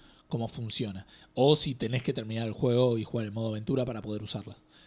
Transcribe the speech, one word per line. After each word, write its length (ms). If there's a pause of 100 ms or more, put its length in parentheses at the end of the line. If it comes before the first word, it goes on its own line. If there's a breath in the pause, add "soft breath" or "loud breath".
(260 soft breath)
cómo 220
funciona. 580 (280 soft breath)
O 220
si 180
tenés 280
que 100
terminar 340
el 60
juego 460
y 60
jugar 220
el 60
modo 160
aventura 380
para 160
poder 200
usarlas. 340 (300 soft breath)